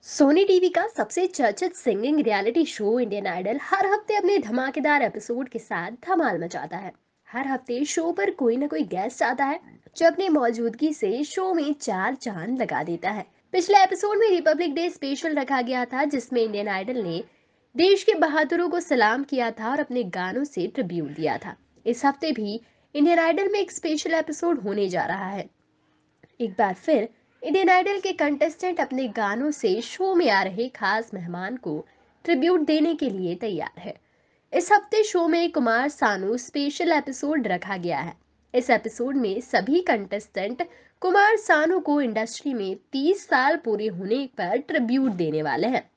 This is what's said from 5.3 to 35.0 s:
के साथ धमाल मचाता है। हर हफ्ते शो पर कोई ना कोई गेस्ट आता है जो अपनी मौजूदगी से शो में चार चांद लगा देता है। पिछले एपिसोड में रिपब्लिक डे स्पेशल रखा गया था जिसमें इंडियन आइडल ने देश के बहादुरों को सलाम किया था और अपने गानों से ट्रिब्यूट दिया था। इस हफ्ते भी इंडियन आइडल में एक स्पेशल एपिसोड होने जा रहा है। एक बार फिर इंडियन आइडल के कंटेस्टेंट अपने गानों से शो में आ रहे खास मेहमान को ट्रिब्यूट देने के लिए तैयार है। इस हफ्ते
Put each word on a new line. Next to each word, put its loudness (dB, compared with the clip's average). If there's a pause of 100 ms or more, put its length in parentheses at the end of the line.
के -8
साथ -6 (160)
धमाल 0
मचाता -8
है। -10 (360)
हर -6
हफ्ते -4
शो -2
पर 0
कोई 0
ना -2
कोई -4
गेस्ट -4
आता 0
है -2 (380)
जो 4
अपनी 2
मौजूदगी 0
से -2
शो -2
में 0
चार -2
चांद -6
लगा -2
देता -4
है। -6 (280)
पिछले 6
एपिसोड 0
में 4
रिपब्लिक 2
डे 0
स्पेशल -4
रखा 0
गया -2
था -2
जिसमें -2
इंडियन -2
आइडल -4
ने -4 (520)
देश 4
के 6
बहादुरों 2
को -2
सलाम 2
किया -2
था -6
और -2
अपने -2 (120)
गानों -4
से -4
ट्रिब्यूट -4
दिया -2
था। -12 (300)
इस -2
हफ्ते 0
भी -4 (340)
इंडियन 4
आइडल 2
में 0
एक -4
स्पेशल -4
एपिसोड -2
होने -2
जा -2
रहा -6
है। -8 (920)
एक -2
बार 0
फिर 2 (340)
इंडियन 2
आइडल 4
के -2
कंटेस्टेंट -2
अपने -2
गानों -2
से 0
शो -2
में 4
आ 4
रहे -4
खास -2
मेहमान -8
को -6 (500)
ट्रिब्यूट 4
देने 2
के -2
लिए -4
तैयार -6
है। -12 (580)
इस 2
हफ्ते 4